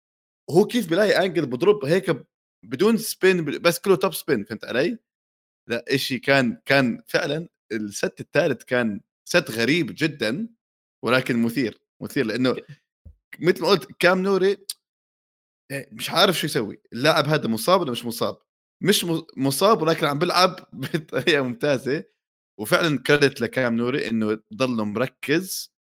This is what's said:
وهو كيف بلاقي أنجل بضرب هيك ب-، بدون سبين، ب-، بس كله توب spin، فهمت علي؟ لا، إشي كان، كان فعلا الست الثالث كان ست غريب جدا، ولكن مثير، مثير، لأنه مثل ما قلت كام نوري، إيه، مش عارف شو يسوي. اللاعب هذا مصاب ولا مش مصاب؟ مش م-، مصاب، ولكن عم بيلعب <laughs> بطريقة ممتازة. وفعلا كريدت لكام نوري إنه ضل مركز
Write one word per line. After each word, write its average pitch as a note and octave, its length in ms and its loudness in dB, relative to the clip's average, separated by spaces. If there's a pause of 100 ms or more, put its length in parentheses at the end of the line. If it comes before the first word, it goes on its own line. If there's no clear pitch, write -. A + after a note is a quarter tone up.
(500)
وهو F3 160 6
كيف G#3+ 240 -2
بلاقي F3 360 4
أنجل E3+ 200 0
بضرب C3 400 2
هيك F3 240 0
ب-، C3 160 -4 (400)
بدون E3+ 320 2
سبين، F3+ 480 0
ب-، - 160 -4
بس E3+ 180 2
كله F#3+ 160 4
توب F#3 180 0
spin، A#2+ 300 -2
فهمت - 220 -12
علي؟ D#3+ 320 -2 (720)
لا، A#2 160 -6 (100)
إشي C3 240 -2
كان، C3+ 460 2
كان C3+ 420 2
فعلا E3 400 -4 (240)
الست G#2+ 480 -6
الثالث C#3+ 440 -2
كان A#2 380 -2 (280)
ست - 220 0
غريب A#2 460 0
جدا، D3+ 520 -4 (540)
ولكن B2 400 0
مثير، A#2 380 -4 (200)
مثير، A#2+ 240 -4
لأنه A#2+ 300 0 (840)
مثل F3+ 220 2
ما - 60 -2
قلت G3 320 0
كام F#3 240 4
نوري، F#3+ 340 0 (1120)
إيه، C#3 200 -10
مش A2+ 180 -10
عارف F3 300 2
شو - 60 -2
يسوي. A#2+ 360 -4 (120)
اللاعب D3 320 2
هذا D3 220 0
مصاب F3 340 2
ولا C#3+ 100 -4
مش A#2 140 -6
مصاب؟ A2 320 -4 (460)
مش E3+ 220 2
م-، E3 200 -4 (120)
مصاب، D3 440 2
ولكن D#3+ 240 0
عم D3 140 -2
بيلعب F3 360 0 (140)
<laughs> - 40 -20
بطريقة C#3+ 680 -2
ممتازة. C3 600 -2 (560)
وفعلا D#3 400 2
كريدت D3 420 2
لكام A#2 340 0
نوري A#2+ 340 -2
إنه A2 300 0 (140)
ضل B2+ 160 -2
مركز B2 1120 -4